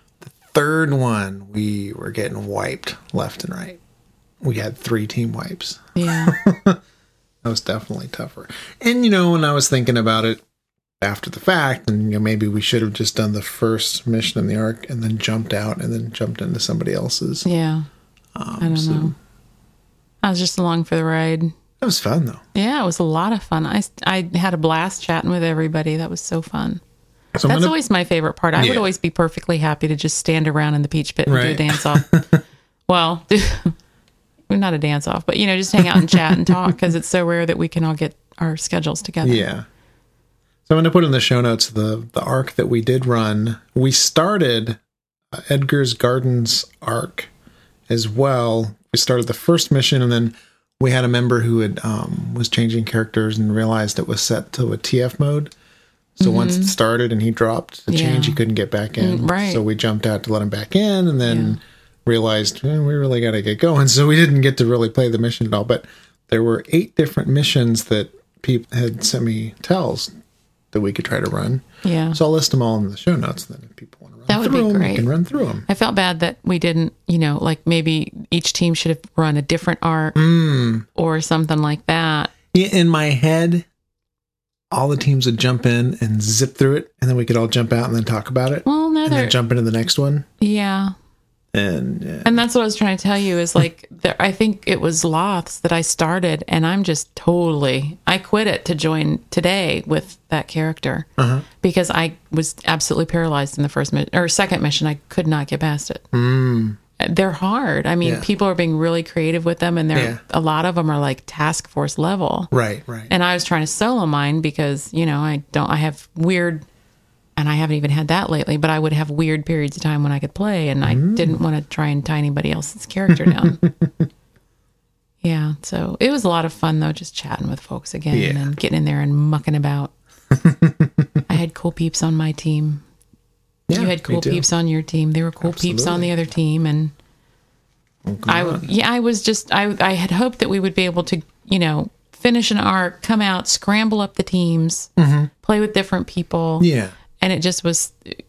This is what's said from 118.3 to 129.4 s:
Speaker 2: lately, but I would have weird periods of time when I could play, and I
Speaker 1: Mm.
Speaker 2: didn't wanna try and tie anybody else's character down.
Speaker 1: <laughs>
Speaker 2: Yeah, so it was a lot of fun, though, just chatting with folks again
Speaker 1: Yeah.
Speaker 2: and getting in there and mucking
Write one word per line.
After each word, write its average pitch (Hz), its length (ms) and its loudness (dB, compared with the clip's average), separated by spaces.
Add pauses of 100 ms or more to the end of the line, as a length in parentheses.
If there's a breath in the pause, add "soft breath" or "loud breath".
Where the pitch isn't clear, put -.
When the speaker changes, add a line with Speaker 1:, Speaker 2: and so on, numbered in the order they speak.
Speaker 2:
lately, 151 260 0
but 156 140 0
I 156 80 0
would 156 140 0
have 151 180 0
weird 156 360 0
periods 147 300 -2
of - 60 -10
time 147 220 0
when 143 80 0
I 139 80 -2
could 143 140 -6
play, 190 340 -2
and 139 160 0
I 117 100 2
Speaker 1:
Mm. 170 220 2
Speaker 2:
didn't 165 240 2
wanna 151 220 0
try 151 260 -4
and 143 180 -2
tie 156 120 -2
anybody 147 340 -2
else's - 340 -8
character 190 380 2
down. 175 340 4
Speaker 1:
<laughs> - 520 0 (1080)
Speaker 2:
Yeah, 156 420 -2
so - 380 -6
it 254 100 4
was 277 140 0
a 190 40 2
lot 170 160 2
of 160 80 -4
fun, 156 280 0
though, 156 120 0
just 156 220 -14
chatting - 340 -6
with 143 120 -6
folks - 340 -12
again 151 240 -2
Speaker 1:
Yeah. 139 240 0
Speaker 2:
and 143 140 -2
getting - 220 -2
in 151 60 2
there 147 160 0
and 143 160 0
mucking 151 380 0